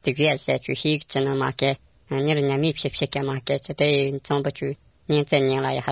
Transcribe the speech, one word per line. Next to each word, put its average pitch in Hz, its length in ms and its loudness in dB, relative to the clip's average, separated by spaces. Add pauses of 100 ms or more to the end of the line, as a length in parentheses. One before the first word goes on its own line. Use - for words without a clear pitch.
되게 143 340 2
제 135 220 -2
주, - 140 -6
히 151 220 0
있잖아, 139 400 -2
마게. 135 420 0 (320)
아니라 139 480 2
미 151 160 2
핍십시게 - 500 -2
마게. 135 360 -2
저 143 160 -8
대 139 380 2 (100)
정부 143 300 -2
주, 139 220 -6 (340)
년째 147 320 2
년라 135 340 2
야 131 180 -4